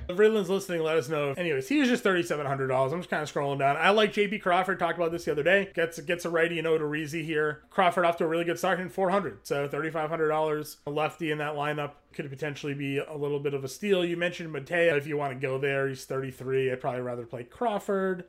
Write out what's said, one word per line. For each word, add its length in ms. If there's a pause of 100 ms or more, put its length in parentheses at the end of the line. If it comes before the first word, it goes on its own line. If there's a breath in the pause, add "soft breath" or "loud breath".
If 80
Vreeland's 340
listening, 340
let 120
us 140
know. 240
Anyways, 340
he 120
was 100
just 140
thirty-seven 420
hundred 220
dollars. 260
I'm 60
just 100
kinda 160
scrolling 340
down. 180
I 120
like 240
J 140
P 120
Crawford. 400
Talked 180
about 140
this 140
the 60
other 120
day. 300
Gets, 280
gets 220
a 60
righty 300
in 60
Odorizzi 600
here. 460
Crawford 340
off 120
to 80
a 20
really 180
good 140
start, 180
hitting 140
four 180
hundred. 360
So 220
thirty-five 420
hundred 200
dollars, 560
a 60
lefty 400
in 80
that 160
lineup 380 (200)
could 160
potentially 460
be 240
a 180
little 220
bit 160
of 100
a 20
steal. 380
You 100
mentioned 380
Mateo. 420
If 120
you 100
wanna 180
go 220
there, 320
he's 160
thirty-three. 680
I'd 80
probably 220
rather 240
play 180
Crawford, 840